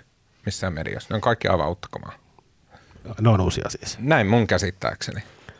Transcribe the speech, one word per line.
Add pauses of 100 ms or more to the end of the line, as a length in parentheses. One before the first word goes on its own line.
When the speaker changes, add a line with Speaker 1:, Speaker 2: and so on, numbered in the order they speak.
(460)
Speaker 1:
missään
mediassa.
Ne
on
kaikki
aivan
uutta
kamaa. (1080)
Speaker 2:
Ne
on
uusia
siis?
Speaker 1:
Näin
mun
käsittääkseni. (400)